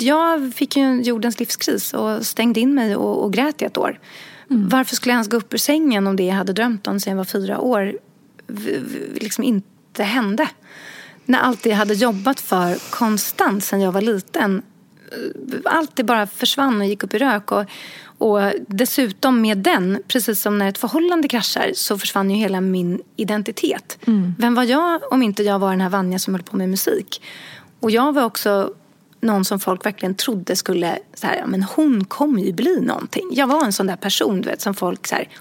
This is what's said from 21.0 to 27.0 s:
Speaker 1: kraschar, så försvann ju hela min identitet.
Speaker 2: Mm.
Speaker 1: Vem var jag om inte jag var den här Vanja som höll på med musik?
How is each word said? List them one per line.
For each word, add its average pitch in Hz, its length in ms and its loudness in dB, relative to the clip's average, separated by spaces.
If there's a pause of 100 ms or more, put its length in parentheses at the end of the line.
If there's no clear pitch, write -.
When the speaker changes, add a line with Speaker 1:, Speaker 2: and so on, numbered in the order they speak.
Speaker 1:
kraschar, - 460 0
så 214 240 -2
försvann 190 320 0
ju 196 60 2
hela 190 240 0
min 185 400 0 (160)
identitet. 208 920 -4
Speaker 2:
Mm. 190 320 2
Speaker 1:
Vem 240 160 2
var 240 100 2
jag 320 360 2 (120)
om 262 100 4
inte 208 200 0
jag 202 160 2
var 190 120 2
den 190 100 2
här 185 100 2
Vanja 185 280 0
som 190 160 -2
höll 180 80 -4
på - 140 -8
med 185 120 0
musik? - 540 -2 (580)